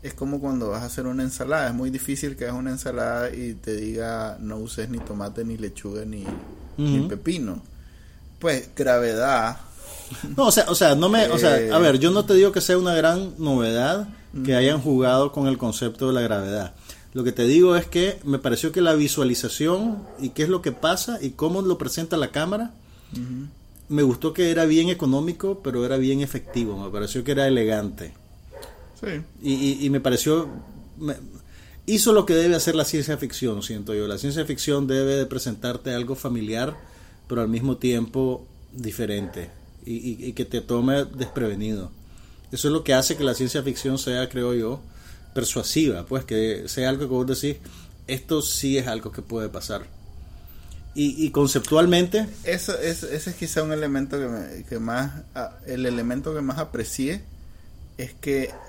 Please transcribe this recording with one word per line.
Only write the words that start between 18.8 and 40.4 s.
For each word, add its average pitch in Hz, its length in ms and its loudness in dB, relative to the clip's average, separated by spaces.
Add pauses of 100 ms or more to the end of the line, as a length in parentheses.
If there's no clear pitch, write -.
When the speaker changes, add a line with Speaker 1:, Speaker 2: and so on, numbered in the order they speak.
Speaker 2:
la 165 120 6
visualización 151 1120 2 (160)
y 131 80 -4
qué 151 160 -2
es 160 40 2
lo 180 140 2
que 143 80 0
pasa 180 500 -2
y 135 100 -4
cómo 175 320 -2
lo 180 160 2
presenta 165 380 -4
la 143 140 0
cámara, 202 420 -2 (400)
Speaker 1:
Ujú. 127 360 -8 (400)
Speaker 2:
me 147 160 2
gustó 135 280 2
que 170 200 2
era 165 140 4
bien 165 240 6
económico, 175 720 0
pero 123 200 0
era 135 120 0
bien 135 240 2
efectivo. 120 580 -4
Me 98 120 -8
pareció 104 340 -4
que 143 80 0
era 139 160 4
elegante. 107 640 0 (880)
Speaker 1:
Sí. 165 220 -6 (200)
Speaker 2:
Y, 139 120 0
y, 139 320 0
y 135 40 2
me 139 100 2
pareció... 147 480 2 (500)
Me, 147 160 -6 (720)
hizo 220 260 6
lo 208 140 8
que 170 80 4
debe 170 200 6
hacer 160 200 2
la 156 100 2
ciencia 151 340 0
ficción, 117 440 -2
siento 107 320 -6
yo. 104 120 -2
La 101 120 -4
ciencia 143 260 -2
ficción 143 420 0
debe 135 300 2
de 135 100 0
presentarte 123 680 -6
algo 123 200 -4
familiar, 120 640 -4 (520)
pero 120 140 0
al 110 60 0
mismo 120 280 0
tiempo 127 680 0 (260)
diferente, 101 800 -6 (340)
y, 113 120 -6
y, 117 300 -8
y 123 60 -6
que 123 120 -4